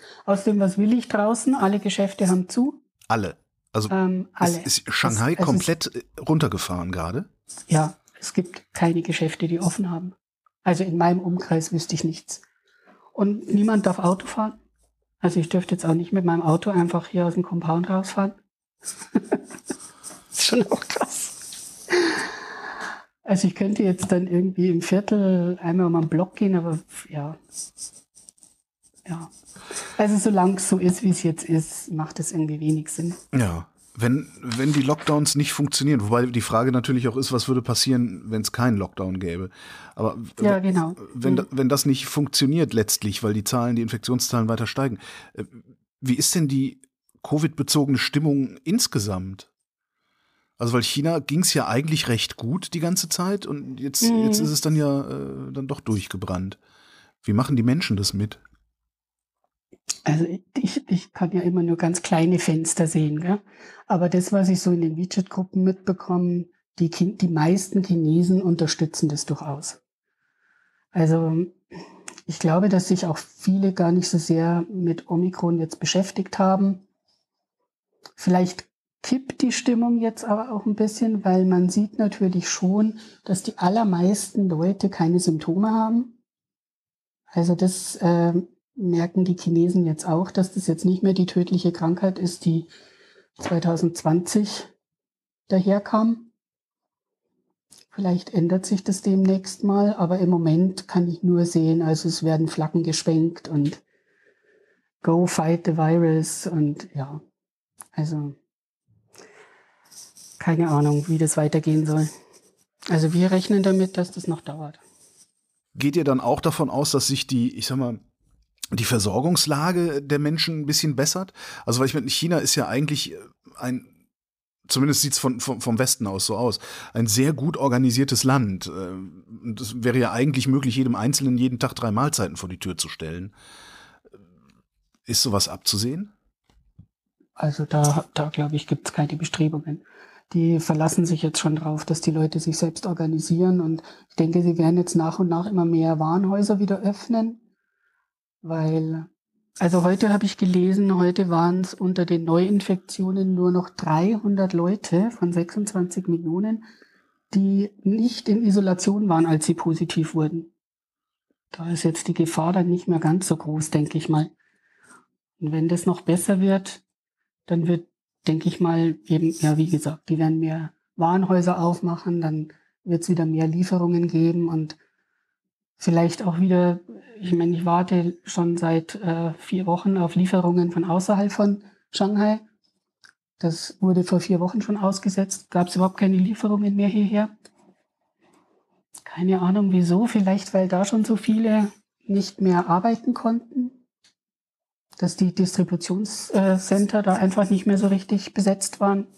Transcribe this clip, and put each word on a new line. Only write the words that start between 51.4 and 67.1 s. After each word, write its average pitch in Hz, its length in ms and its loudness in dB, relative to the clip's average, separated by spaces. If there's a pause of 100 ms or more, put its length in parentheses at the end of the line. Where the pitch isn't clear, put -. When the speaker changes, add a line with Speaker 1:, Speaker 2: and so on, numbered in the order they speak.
Speaker 2:
ja 131 140 0
eigentlich 151 400 -2
recht - 300 -2
gut 123 360 -6
die 170 60 -6
ganze 170 300 -2
Zeit 190 360 -2
und 131 360 -10
jetzt, 139 220 -2
Speaker 1:
Mhm. 226 200 2
Speaker 2:
jetzt 214 160 2
ist 151 120 0
es 147 100 -2
dann 156 160 2
ja, 139 240 0
äh, 135 500 -10
dann 135 160 -8
doch 135 140 -8
durchgebrannt. 95 800 -4 (640)
Wie 104 100 0
machen 127 240 2
die 110 60 2
Menschen 123 340 0
das 98 160 -2
mit? 104 260 -4 (1600)
Speaker 1:
Also 156 220 2 (320)
ich, 262 320 -4
ich - 240 -2
kann 175 180 -2
ja 180 100 0
immer 175 200 2
nur 170 160 2
ganz 175 240 -2
kleine 170 380 2
Fenster 160 480 0
sehen, 156 320 0
gell? 185 200 -2 (460)
Aber 180 240 0
das, 180 220 0
was 190 180 2
ich 180 120 2
so 180 100 2
in 175 100 2
den 160 160 -2
WeChat-Gruppen 185 640 -2
mitbekomme, 180 840 0 (340)
die 170 100 2
Chin-, 190 280 -2